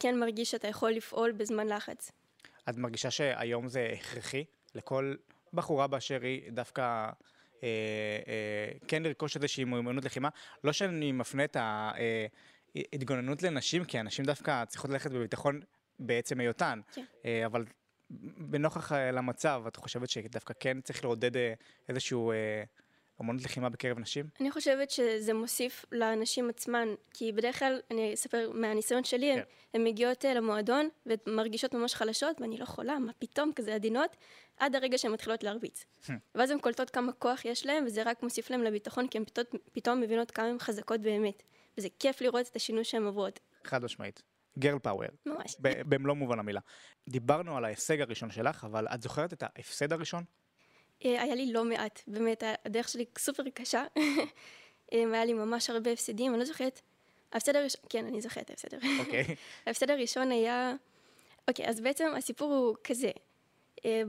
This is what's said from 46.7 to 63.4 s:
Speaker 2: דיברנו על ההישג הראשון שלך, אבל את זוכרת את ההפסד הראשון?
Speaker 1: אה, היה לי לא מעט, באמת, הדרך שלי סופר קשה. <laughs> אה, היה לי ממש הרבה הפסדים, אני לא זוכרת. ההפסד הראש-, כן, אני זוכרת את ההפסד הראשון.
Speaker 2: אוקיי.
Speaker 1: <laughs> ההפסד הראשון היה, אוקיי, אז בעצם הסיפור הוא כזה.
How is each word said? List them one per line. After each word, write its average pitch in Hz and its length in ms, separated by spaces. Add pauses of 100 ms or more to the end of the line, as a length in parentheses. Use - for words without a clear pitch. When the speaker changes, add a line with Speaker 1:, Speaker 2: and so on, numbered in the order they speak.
Speaker 2:
דיברנו 143 480
על 120 80
ההישג 113 360
הראשון 117 300
שלך, 117 340
אבל 110 300
את 120 80
זוכרת 156 300
את 156 100
ההפסד 143 500
הראשון? 170 320 (800)
Speaker 1:
אה, 240 180
היה 277 120
לי 262 180
לא 226 120
מעט, 220 420
באמת, 226 360 (220)
הדרך 226 240
שלי 240 160 (140)
סופר 285 240 (120)
קשה. 247 300 (540)
<laughs> - 540
אה, 233 200
היה 226 120
לי 233 80
ממש 226 380
הרבה 233 220
הפסדים, 240 400
אני 226 60
לא 247 60
זוכרת. 262 360 (520)
ההפסד 277 240
הראש-, 285 200 (120)
כן, 226 180
אני 220 140
זוכרת 233 240
את - 60
ההפסד - 240
הראשון. 269 240
Speaker 2:
אוקיי. 185 260 (220)
Speaker 1:
<laughs> - 200
ההפסד 240 240
הראשון 262 400
היה, 247 440 (760)
אוקיי, - 200
אז 226 120
בעצם 285 360
הסיפור 285 380
הוא 240 300
כזה. 247 260 (760)